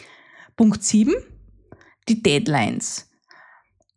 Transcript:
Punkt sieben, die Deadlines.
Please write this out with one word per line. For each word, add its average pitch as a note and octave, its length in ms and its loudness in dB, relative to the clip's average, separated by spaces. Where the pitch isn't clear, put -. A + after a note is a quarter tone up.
Punkt A3 280 2
sieben, A3 320 2
die A3 160 -2
Deadlines. C#3+ 840 -2